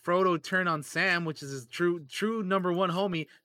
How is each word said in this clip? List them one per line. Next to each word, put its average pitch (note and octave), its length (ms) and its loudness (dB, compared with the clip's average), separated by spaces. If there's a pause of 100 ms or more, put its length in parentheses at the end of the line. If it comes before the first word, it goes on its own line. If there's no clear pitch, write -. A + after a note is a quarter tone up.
Frodo F3+ 360 4
turn F#3 260 0
on D#3 160 0
Sam, F3 420 0
which D#3 180 -6
is C#3 80 -10
his C3+ 160 -8
true, F3 420 0
true A3 340 -2
number F#3 280 2
one F3 200 2
homie. F3 360 -2 (180)